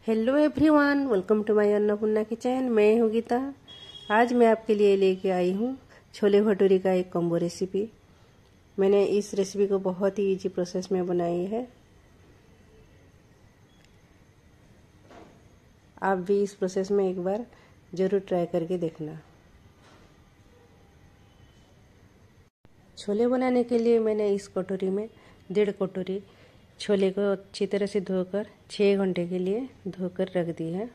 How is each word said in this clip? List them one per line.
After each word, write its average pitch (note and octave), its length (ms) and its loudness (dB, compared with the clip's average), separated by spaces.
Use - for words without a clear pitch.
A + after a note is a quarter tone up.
Hello A3+ 320 0
everyone, C#4+ 720 4
welcome G#3+ 360 2
to A3 100 0
my G#3 180 4
Annapurna G#3 500 0
Kitchen। B3 460 -4
मैं G#3+ 300 4
हूँ A3+ 120 2
गीता। A#3 260 -2
आज A#3+ 220 4
मैं A#3+ 140 6
आपके A3 280 2
लिए G3+ 200 6
लेके F#3+ 360 2
आई F3+ 220 0
हूँ B3 240 -4
छोले G3+ 280 2
भटूरे G3 380 4
का F#3+ 140 0
एक F#3 180 -2
combo E3+ 260 0
recipe। F#3+ 500 -4
मैंने G3 340 4
इस G3+ 240 -2
recipe G3 320 -2
को G3 120 0
बहुत F#3+ 400 -2
ही G3 120 0
easy F#3+ 180 -4
process F3+ 420 -6
में F3+ 160 0
बनाई F3 380 -2
है। A3+ 220 -6
आप F#3+ 180 0
भी G3+ 240 0
इस G3 120 -6
process F#3+ 360 -4
में G3 180 2
एक F3+ 140 -6
बार G#3 220 -4
ज़रूर F#3+ 340 0
try F3 200 0
करके F3 320 -2
देखना। D#3 400 -8
छोले G#3 320 -2
बनाने B3+ 340 0
के A#3+ 160 -2
लिए A#3 220 2
मैंने G#3+ 340 0
इस G3+ 140 -8
कटोरी F#3+ 400 -4
में G#3 180 -4
डेढ़ G3+ 240 0
कटोरी F#3+ 480 -6
छोले G3 320 0
को G3+ 100 -4
अच्छी G3 360 -4
तरह G3+ 180 -2
से G3+ 160 -2
धोकर F#3 460 -4
छः G3+ 280 2
घंटे F3+ 300 -2
के F3+ 120 -4
लिए F#3+ 200 -2
धोकर F#3 480 -6
रख F3 120 -2
दी E3 140 -6
है। G#3 240 -8